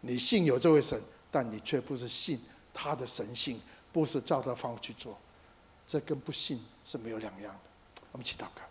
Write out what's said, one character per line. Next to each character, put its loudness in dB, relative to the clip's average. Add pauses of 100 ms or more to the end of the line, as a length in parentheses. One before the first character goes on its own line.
你 -2
信 6
有 6
这 8
位 10
神， -2 (300)
但 2
你 -6
却 0
不 -4
是 -6
信 -4 (320)
他 -2
的 -4
神 -6
性， -4 (320)
不 4
是 0
照 2
他 -2
方 -4
法 -10
去 -10
做， -12 (720)
这 0
跟 -2
不 -8
信 -4 (220)
是 -10
没 -6
有 -4
两 -6 (100)
样 -12
的。 -18 (520)
我 -14
们 -10
一 -4
起 -8
祷 -10
告。 -16